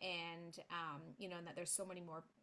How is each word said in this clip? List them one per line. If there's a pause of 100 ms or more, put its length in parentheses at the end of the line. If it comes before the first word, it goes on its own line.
and, (160)
um, (180)
you
know,
and
that
there's
so
many
more (180)